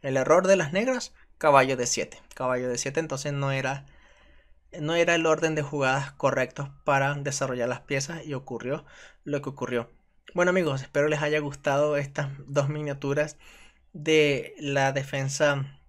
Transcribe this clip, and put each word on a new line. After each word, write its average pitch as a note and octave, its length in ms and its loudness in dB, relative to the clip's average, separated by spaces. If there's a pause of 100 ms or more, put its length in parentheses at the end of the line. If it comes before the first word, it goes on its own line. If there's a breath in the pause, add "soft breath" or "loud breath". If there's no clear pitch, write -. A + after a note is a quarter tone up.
El C3+ 160 -2
error D#3 300 4
de G3 80 8
las D#3+ 180 -2
negras, B3 400 -2 (240 soft breath)
caballo C3+ 400 6
D B2 80 -2
siete. - 340 -4 (140)
Caballo B2+ 340 -2
D B2 100 -4
siete, C#3 220 -4
entonces D3+ 320 -4
no C#3 200 -2
era, C3+ 340 -4 (920 soft breath)
no D#3 160 -2
era E3+ 200 4
el E3 120 0
orden D#3+ 260 2
de D3+ 80 0
jugadas C#3 520 -2
correctos C3 560 -2 (140)
para C#3 300 2
desarrollar C3+ 560 -4
las A#2+ 120 -4
piezas C#3 440 -6
y D3+ 80 -8
ocurrió B2+ 520 -8 (380 loud breath)
lo C#3+ 180 -4
que C3+ 80 -8
ocurrió. B2 420 -6 (420)
Bueno F3 160 2
amigos, D#3+ 320 0
espero C#3+ 260 0
les D3+ 140 0
haya D3+ 180 0
gustado D3 580 0
estas C#3+ 320 -4 (180)
dos C#3 200 0
miniaturas D3 680 -4 (560 loud breath)
de D3 680 2
la C#3 320 2
defensa C#3 960 0